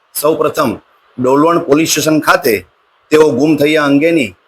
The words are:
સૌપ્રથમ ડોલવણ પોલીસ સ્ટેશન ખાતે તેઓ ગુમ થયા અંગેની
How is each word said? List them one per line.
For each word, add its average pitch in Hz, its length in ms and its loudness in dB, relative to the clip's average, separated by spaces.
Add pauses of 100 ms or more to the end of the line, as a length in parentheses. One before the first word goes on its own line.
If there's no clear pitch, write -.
(140)
સૌપ્રથમ 151 640 -2 (420)
ડોલવણ 143 400 0
પોલીસ 151 320 0
સ્ટેશન 156 300 -2
ખાતે 143 460 -2 (440)
તેઓ 156 200 4
ગુમ 143 260 0
થયા 147 280 0
અંગેની 143 500 0 (140)